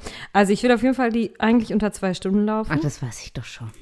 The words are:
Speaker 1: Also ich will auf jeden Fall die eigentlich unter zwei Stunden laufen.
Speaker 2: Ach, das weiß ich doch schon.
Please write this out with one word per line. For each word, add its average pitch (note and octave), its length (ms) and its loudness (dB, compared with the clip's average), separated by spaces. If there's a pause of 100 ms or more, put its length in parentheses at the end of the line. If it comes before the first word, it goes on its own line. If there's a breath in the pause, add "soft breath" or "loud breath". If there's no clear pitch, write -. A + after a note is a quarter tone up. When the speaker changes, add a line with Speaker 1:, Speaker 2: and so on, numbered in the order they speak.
(340 loud breath)
Speaker 1:
Also G3 180 6
ich G#3 120 0
will B3 100 4
auf A3 100 2
jeden C4 120 2
Fall A#3+ 160 0
die A3+ 280 -2
eigentlich A3 320 2
unter G#3 220 0
zwei F#3+ 200 -2
Stunden G3 320 0
laufen. A3 300 -2
Speaker 2:
Ach, C#4+ 60 0
das - 200 -4
weiß A#2+ 220 -10
ich - 80 -16
doch B2 140 -10
schon. - 240 -14 (120)